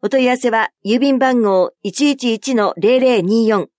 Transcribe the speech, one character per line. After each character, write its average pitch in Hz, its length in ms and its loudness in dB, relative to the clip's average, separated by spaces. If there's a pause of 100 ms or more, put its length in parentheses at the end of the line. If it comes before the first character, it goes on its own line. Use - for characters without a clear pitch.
お 202 60 -4
問 262 140 0
い 247 60 2
合 247 40 2
わ 254 40 -2
せ 247 140 -2
は、 226 200 -2 (160)
郵 226 140 0
便 269 180 0
番 254 240 0
号 190 300 0 (100)
一 277 300 -2
一 247 200 -2
一 226 220 -6
の 208 220 0
零 240 240 2
零 247 220 2
二 220 260 0
四 202 200 0 (100)